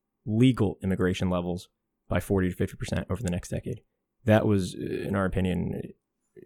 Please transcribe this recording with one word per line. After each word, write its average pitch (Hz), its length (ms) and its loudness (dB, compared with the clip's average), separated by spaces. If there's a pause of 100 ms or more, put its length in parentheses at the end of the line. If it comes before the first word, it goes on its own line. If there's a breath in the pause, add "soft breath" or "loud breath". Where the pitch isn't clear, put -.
(260)
legal 110 560 4
immigration 95 480 0
levels 90 380 -2 (380)
by 92 140 0
forty 92 300 2
to 87 40 -4
fifty - 220 -4
percent - 320 -4
over 95 140 -4
the 92 80 -2
next 87 180 -4
decade. - 320 -6 (460)
That 107 200 6
was, 98 280 2
in - 420 -4
our 98 80 0
opinion, 90 560 -2 (640)